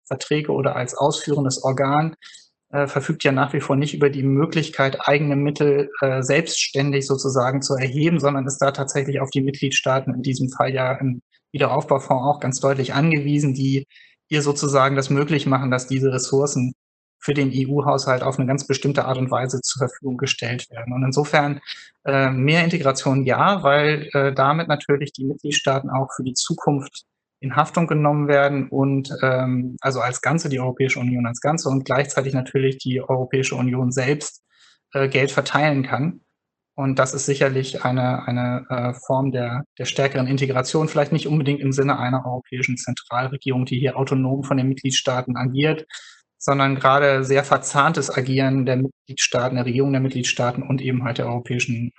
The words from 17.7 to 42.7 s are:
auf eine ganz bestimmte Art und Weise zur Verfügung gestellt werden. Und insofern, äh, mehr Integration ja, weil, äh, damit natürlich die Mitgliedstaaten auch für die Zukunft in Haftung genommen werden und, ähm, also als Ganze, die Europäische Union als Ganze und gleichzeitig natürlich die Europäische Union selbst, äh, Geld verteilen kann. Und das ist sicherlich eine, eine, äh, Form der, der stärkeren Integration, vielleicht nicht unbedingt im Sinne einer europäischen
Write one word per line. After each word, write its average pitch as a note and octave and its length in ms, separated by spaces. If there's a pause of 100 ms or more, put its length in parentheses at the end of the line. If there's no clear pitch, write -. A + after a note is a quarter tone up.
auf C3+ 160
eine B2+ 80
ganz C#3 180
bestimmte C#3 380
Art C3 140
und B2+ 120
Weise B2+ 300
zur - 200
Verfügung B2+ 360
gestellt B2 540
werden. A#2 240
Und C3 100
insofern, C#3+ 560 (460)
äh, C3+ 240
mehr C#3 340
Integration C#3 600
ja, D#3+ 360
weil, D3 520
äh, C#3 180
damit C#3+ 380
natürlich C#3+ 420
die C3 140
Mitgliedstaaten C#3 640
auch C3+ 260
für - 80
die B2+ 100
Zukunft - 720 (380)
in C3+ 160
Haftung D#3+ 300
genommen D3 420
werden C#3+ 400
und, C3+ 520
ähm, B2+ 600
also C3+ 180
als A#2+ 220
Ganze, E3 260
die C3 140
Europäische C3 400
Union B2 240
als A#2 160
Ganze D#3 260
und C3+ 160
gleichzeitig C3+ 500
natürlich C3 440
die B2+ 240
Europäische C3 540
Union B2+ 360
selbst, C3+ 500 (520)
äh, C#3 160
Geld C3+ 220
verteilen C#3+ 520
kann. C#3+ 380 (540)
Und C3+ 240
das C3 140
ist C3+ 120
sicherlich C3+ 580
eine, B2+ 460
eine, B2 400
äh, B2 240
Form C3+ 400
der, B2 320 (120)
der C3 60
stärkeren C#3 440
Integration, C3+ 600
vielleicht D3 240
nicht D#3 160
unbedingt C#3+ 320
im C3+ 140
Sinne C3+ 260
einer B2+ 260
europäischen B2+ 520